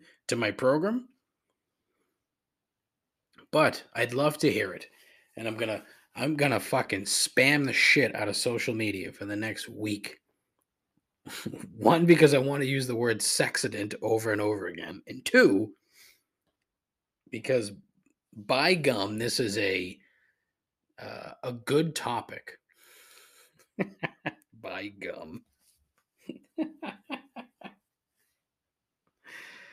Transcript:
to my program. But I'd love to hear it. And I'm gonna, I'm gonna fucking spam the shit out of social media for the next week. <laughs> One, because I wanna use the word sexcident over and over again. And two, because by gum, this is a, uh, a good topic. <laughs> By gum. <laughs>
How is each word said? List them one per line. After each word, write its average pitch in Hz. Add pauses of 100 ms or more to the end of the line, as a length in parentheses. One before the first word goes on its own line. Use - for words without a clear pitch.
(280)
to 120
my 113
program. 156 (2500)
But 147 (100)
I'd 117
love 147
to 143
hear 98
it. - (500)
And 113
I'm 110
gonna, 110 (320)
I'm 151
gonna 143
fucking 104
spam 139
the 123
shit -
out 107
of 101
social 120
media 104
for -
the 101
next 110
week. 107 (1080)
<laughs> -
One, 165
because 160
I 143
wanna 139
use 135
the 123
word 113
sexcident 104
over 110
and 104
over 104
again. -
And -
two, 208 (1600)
because 113 (640)
by 135
gum, 110
this 120
is 107
a, 95 (1040)
uh, 113 (120)
a 127
good 147
topic. - (1200)
<laughs> -
By 95
gum. 90 (1160)
<laughs> 320 (3000)